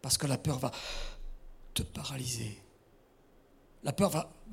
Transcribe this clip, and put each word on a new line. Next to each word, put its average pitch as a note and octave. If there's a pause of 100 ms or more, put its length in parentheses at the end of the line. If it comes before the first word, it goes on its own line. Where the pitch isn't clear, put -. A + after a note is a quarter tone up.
Parce C3
que D3+
la C3+
peur C3+
va B2+ (1000)
te -
paralyser. B2 (1200)
La C#3+
peur G3
va, D#3 (200)